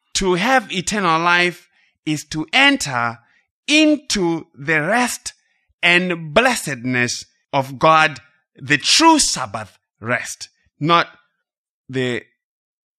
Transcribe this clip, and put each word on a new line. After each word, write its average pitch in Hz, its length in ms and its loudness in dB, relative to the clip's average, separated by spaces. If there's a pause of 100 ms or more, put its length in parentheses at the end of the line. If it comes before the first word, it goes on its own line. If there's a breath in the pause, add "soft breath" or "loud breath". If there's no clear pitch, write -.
(140)
To 185 200 0
have 208 380 0
eternal 180 480 -2
life 175 480 0 (360)
is 151 220 -4
to 156 260 -8
enter 143 680 0 (480)
into 285 880 0
the 147 280 -2
rest 233 500 -4 (500)
and 175 520 0
blessedness 127 920 0 (280)
of 135 260 -2
God, 156 420 4 (340)
the 139 240 0
true 320 400 4
Sabbath 110 600 -4 (200)
rest, - 500 -6 (300)
not 170 400 0 (720)
the 127 360 -4 (760)